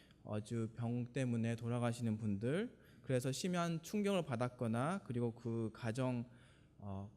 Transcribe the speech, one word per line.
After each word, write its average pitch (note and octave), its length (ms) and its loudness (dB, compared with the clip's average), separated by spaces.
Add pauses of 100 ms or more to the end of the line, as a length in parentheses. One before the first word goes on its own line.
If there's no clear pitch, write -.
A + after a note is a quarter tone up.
(240)
아주 A2 500 -2
병 A#2+ 380 0
때문에 A#2 420 2
돌아가시는 A#2 640 2
분들, A#2 540 0 (300)
그래서 C3 300 2
심한 E3+ 500 0
충격을 G3+ 400 2
받았거나 B2 840 0
그리고 A#2+ 280 0
그 A2+ 400 -2
가정, A#2+ 520 0 (540)
어, G2+ 380 -6